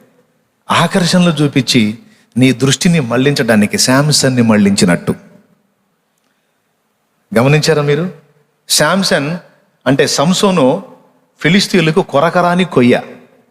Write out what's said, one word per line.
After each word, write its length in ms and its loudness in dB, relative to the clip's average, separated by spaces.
ఆకర్షణలు 720 0
చూపించి 560 0
నీ 160 2
దృష్టిని 480 0
మళ్లించడానికి 800 0
శాంసన్ని 640 0
మళ్లించినట్టు. 720 0
గమనించారా 440 2
మీరు? 300 -2
శాంసన్ 680 -2
అంటే 200 2
సంసోను 760 0
ఫిలిస్తీన్లకు 640 0
కొరకరాని 600 0
కొయ్య. 380 2